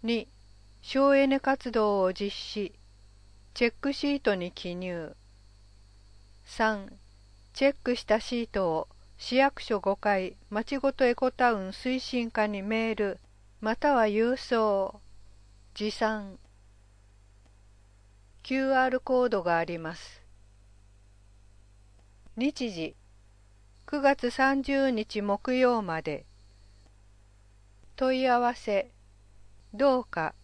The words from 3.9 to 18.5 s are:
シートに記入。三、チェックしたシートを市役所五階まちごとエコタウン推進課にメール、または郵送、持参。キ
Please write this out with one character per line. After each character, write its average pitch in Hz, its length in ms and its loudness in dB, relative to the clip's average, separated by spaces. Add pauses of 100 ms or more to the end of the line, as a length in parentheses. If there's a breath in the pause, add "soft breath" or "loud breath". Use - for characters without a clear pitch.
シ 285 240 -2
ー - 20 -4
ト 208 160 2
に 180 160 -6
記 175 240 -10
入。 175 400 -8 (1300)
三、 214 480 -2 (600)
チ - 140 2
ェ 277 80 6
ッ - 100 -10
ク 247 100 2
し - 80 -8
た 214 160 2
シ 240 240 -4
ー 220 40 -4
ト 185 260 -2
を 160 160 -2 (300)
市 - 180 -4
役 277 260 2
所 214 160 -2
五 196 160 0
階 196 420 -2 (140)
ま 214 140 -4
ち 277 140 -4
ご 269 140 0
と 269 120 0
エ 240 100 4
コ 254 160 0
タ 247 220 2
ウ 208 80 -2
ン 190 80 -6
推 254 320 -4
進 240 320 -4
課 214 160 0
に 208 120 -4
メ 220 300 -2
ー 214 60 -2
ル、 202 240 -4 (400)
ま 214 160 -2
た 294 180 2
は 226 120 4
郵 226 300 2
送、 208 640 0 (720)
持 214 180 -4
参。 214 480 -4 (2000)
キ 262 140 -4